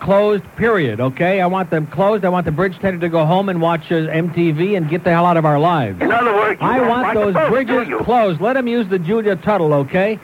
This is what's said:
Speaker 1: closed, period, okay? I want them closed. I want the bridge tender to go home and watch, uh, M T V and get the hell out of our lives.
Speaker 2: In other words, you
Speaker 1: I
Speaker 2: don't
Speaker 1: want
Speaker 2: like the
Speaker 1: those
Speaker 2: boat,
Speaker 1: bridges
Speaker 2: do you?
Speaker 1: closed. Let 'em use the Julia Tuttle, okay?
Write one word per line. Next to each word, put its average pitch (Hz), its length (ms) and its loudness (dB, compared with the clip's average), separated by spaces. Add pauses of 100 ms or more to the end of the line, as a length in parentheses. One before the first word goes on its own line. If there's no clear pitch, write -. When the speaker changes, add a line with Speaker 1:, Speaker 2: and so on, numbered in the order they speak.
Speaker 1:
closed, 202 420 2 (140)
period, 165 420 0
okay? 170 400 0
I 180 80 2
want 185 220 -2
them 156 180 -2
closed. 196 380 0
I 180 40 2
want 180 160 0
the 165 60 -4
bridge 175 280 -2
tender 190 200 -2
to 175 80 -2
go 165 180 2
home 185 220 2
and 175 140 -2
watch, 165 280 -2
uh, 180 60 0
M 160 380 -2
T 170 180 2
V 180 240 0
and 160 140 -2
get 175 160 -2
the 185 60 2
hell 170 140 2
out 175 120 4
of 156 80 2
our 151 140 2
lives. 143 420 0
Speaker 2:
In - 100 0
other 240 220 2
words, 403 260 0
you 165 80 -2
Speaker 1:
I 240 120 0
Speaker 2:
don't 240 100 2
Speaker 1:
want 240 140 0
Speaker 2:
like 220 100 -2
the 220 80 0
Speaker 1:
those 202 140 0
Speaker 2:
boat, 294 160 2
Speaker 1:
bridges 254 340 0
Speaker 2:
do - 60 -10
you? - 80 -4
Speaker 1:
closed. 208 420 2
Let 247 160 0
'em 254 100 -2
use 233 220 0
the 190 100 0
Julia 202 380 0
Tuttle, 180 360 0
okay? 185 500 0